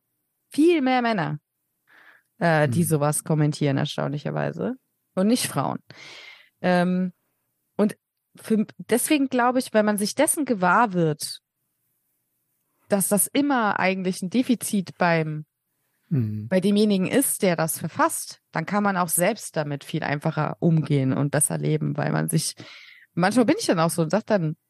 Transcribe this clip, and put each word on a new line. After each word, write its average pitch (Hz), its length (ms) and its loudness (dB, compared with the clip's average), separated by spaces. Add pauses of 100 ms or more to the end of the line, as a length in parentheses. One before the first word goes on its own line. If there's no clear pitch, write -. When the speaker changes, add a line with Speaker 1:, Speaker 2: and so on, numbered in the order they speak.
(520)
Speaker 1:
Viel 320 300 4
mehr 254 200 2
Männer, 165 380 -2 (1000)
äh, 156 280 4
die 127 140 0
Speaker 2:
Mhm. 156 60 0
Speaker 1:
sowas 147 360 0
kommentieren, 147 540 2
erstaunlicherweise. 147 960 -4 (400)
Und 190 120 2
nicht 240 200 2
Frauen. - 320 -4 (800)
Ähm, 180 520 0 (640)
und 208 200 0 (380)
für, 220 300 -2 (120)
deswegen 269 500 0
glaube 247 320 0
ich, - 140 -4
wenn 214 120 4
man 208 120 0
sich 202 180 -4
dessen 302 300 0
gewahr 190 480 2
wird, 160 460 -2 (1500)
dass 196 180 0
das 196 200 2
immer 262 520 0
eigentlich 190 420 -2
ein 180 80 -6
Defizit 220 680 -2
beim, 160 480 0 (640)
Speaker 2:
Mhm. 110 400 -2
Speaker 1:
bei 185 100 2
demjenigen 202 480 2
ist, - 340 -2
der 180 140 2
das 160 240 -2
verfasst, - 600 -4 (100)
dann 160 140 -4
kann 208 180 -2
man 190 140 0
auch 175 120 0
selbst - 460 -2
damit 147 280 -4
viel - 200 -6
einfacher 151 560 -2
umgehen 143 540 2
und 143 180 0
besser 151 260 0
leben, 151 400 -2
weil 147 140 -2
man 156 180 0
sich, 160 260 -2 (580)
manchmal 208 320 2
bin 294 140 2
ich - 60 -6
dann 202 140 2
auch 170 100 2
so 170 120 -2
und 156 80 -2
sag 208 160 -2
dann, 170 300 0 (140)